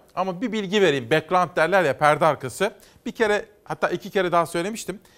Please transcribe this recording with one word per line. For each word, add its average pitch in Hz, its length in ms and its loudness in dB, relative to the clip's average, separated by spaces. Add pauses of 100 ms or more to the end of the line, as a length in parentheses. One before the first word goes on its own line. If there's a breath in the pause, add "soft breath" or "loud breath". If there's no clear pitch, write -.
(140)
Ama 185 260 -4
bir 226 120 -6
bilgi 202 300 0
vereyim. 139 280 2
Background 160 460 0
derler 170 280 2
ya, 135 140 0
perde 151 260 4
arkası. 147 500 -2 (320 soft breath)
Bir 240 60 -8
kere, 214 320 0 (200)
hatta 156 240 -4
iki 175 220 -6
kere 185 220 0
daha 170 140 2
söylemiştim. 196 540 -6 (180 soft breath)